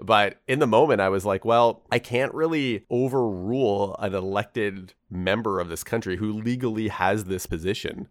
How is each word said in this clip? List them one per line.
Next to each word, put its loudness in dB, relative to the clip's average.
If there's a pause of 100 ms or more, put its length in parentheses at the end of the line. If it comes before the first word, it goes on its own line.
But 4 (100)
in 0
the 4
moment, 6
I 4
was 0
like, -2
Well, 4
I 2
can't -2
really -2
overrule 0
an -4
elected -4 (160)
member 0
of -4
this -8
country -4
who -4
legally -2
has 0
this -6
position. -6